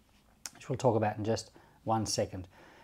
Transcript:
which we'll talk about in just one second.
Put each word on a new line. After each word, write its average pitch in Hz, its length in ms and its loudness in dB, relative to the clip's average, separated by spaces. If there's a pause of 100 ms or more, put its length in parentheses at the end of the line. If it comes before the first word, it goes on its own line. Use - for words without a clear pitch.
(540)
which - 160 -16
we'll 131 80 -4
talk 117 180 4
about 107 220 2
in 107 80 -6
just 110 260 -2 (320)
one 110 220 0
second. 95 420 -4 (360)